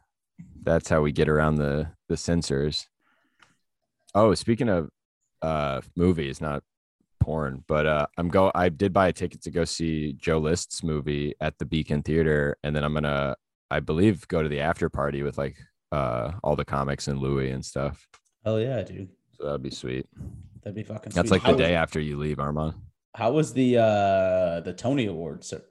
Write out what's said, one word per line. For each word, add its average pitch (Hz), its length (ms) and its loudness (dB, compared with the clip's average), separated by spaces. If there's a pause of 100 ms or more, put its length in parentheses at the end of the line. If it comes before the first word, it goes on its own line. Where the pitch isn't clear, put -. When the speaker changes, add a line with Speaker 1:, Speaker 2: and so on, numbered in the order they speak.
(640)
Speaker 1:
That's 82 260 2
how 80 120 4
we 76 120 2
get 73 160 2
around 76 260 4
the, 73 360 0 (180)
the 82 80 0
censors. 76 680 -2 (1300)
Oh, 101 200 8
speaking 120 340 0
of, 87 220 2 (520)
uh, 76 380 -2 (160)
movies, 80 460 2
not 73 200 -4 (600)
porn, 69 460 -2
but, 76 180 2
uh, 76 220 2 (100)
I'm 87 100 -2
go-, 95 260 4
I 87 160 2
did 92 220 0
buy 95 160 6
a 85 60 2
ticket - 300 -8
to 82 80 -10
go 85 120 0
see 80 500 -2
Joe 80 260 0
List's 78 440 -2
movie 73 560 -2
at 76 180 -4
the 78 80 -8
Beacon 73 380 -2
Theater, 76 600 2
and 73 120 -2
then 73 80 0
I'm 76 100 -2
gonna, 71 440 -2 (340)
I 73 80 0
believe, 82 480 2
go 82 160 0
to 78 60 0
the 71 100 -2
after 80 300 0
party 71 340 -4
with, 71 140 -4
like, 71 180 -6 (380)
uh, 60 380 -2 (120)
all 73 140 0
the 71 80 -2
comics 69 420 -4
and 69 120 -2
Louis 67 320 -2
and 65 140 -8
stuff. 71 420 -6 (360)
Speaker 2:
Hell 110 160 0
yeah, 120 240 -2
dude. 95 260 -12 (280)
Speaker 1:
So - 80 -8
that'd 71 180 -4
be 67 60 -6
sweet. 65 360 -8 (580)
Speaker 2:
That'd 104 120 -10
be 107 80 -10
fucking 107 300 -12
Speaker 1:
That's 87 160 2
Speaker 2:
sweet. 95 80 6
Speaker 1:
like - 60 2
the - 40 2
Speaker 2:
How 135 60 6
was, - 80 4
Speaker 1:
day 85 140 4
after 80 260 0
you 73 160 -4
leave, 73 220 -2
Armand. 73 340 -2 (420)
Speaker 2:
how 107 160 0
was 151 220 0
the, 127 240 4
uh, 95 840 4
the 87 140 -8
Tony 127 320 0
Awards? 82 480 -8 (180)